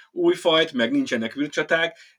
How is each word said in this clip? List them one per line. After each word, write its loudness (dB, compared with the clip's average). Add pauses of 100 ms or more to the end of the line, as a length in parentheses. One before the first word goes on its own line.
(120)
új 2
fajt, 2
meg 0
nincsenek -2
űrcsaták, -2 (220)